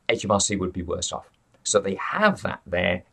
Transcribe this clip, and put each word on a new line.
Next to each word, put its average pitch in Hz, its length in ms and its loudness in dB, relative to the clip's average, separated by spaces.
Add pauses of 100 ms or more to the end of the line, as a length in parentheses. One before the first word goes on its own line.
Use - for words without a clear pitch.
H 117 160 0
M 101 80 2
R 98 80 4
C 101 160 0
would 90 160 -2
be 90 100 -6
worse 82 300 -4
off. - 180 -10 (320)
So - 160 4
they 98 160 -2
have - 480 0
that - 240 -4
there. 90 460 0